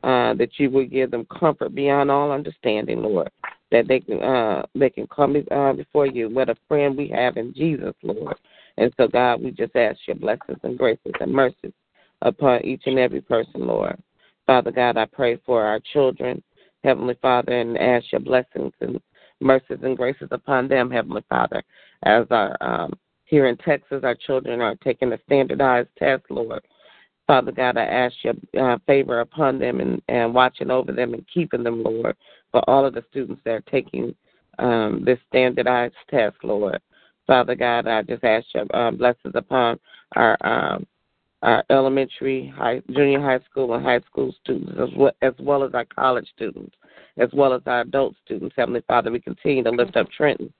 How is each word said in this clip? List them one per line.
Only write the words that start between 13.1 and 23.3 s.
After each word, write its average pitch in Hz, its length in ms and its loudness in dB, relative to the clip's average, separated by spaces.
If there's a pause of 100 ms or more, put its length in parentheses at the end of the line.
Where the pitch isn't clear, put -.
person, - 460 -2
Lord. 53 320 -2 (480)
Father 123 240 4
God, 120 260 0
I 110 80 0
pray 120 400 -2
for 117 180 0
our 107 160 0 (140)
children, 131 500 0 (400)
Heavenly 127 380 0
Father, 123 320 2
and 117 240 -2
ask 120 340 2
your - 120 -2
blessings 131 580 -2
and 123 180 -6 (420)
mercies 131 420 2
and 131 140 -2
graces 127 340 -6
upon 131 380 -2
them, 127 220 2
Heavenly 113 380 -4
Father. - 340 -2 (420)
As 113 260 4
our, 110 300 0
um, 62 320 -4 (320)
here 143 220 4